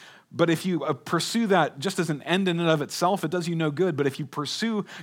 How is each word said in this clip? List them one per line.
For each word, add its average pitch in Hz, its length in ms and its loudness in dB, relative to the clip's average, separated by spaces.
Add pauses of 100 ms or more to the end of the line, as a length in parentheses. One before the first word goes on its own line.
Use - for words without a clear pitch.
(300)
But 165 200 2
if 160 160 0
you, 165 180 0
uh, 151 80 0
pursue 175 540 -2
that 175 320 4
just 185 200 -4
as 165 120 0
an 143 120 -2
end 185 260 0
in 170 120 0
and 170 80 2
of 156 140 4
itself, 185 420 0
it 165 60 -2
does 175 180 -2
you 170 80 -2
no 160 140 0
good. 160 260 0
But 139 100 2
if 135 120 -2
you 151 80 -6
pursue 202 580 -2 (180)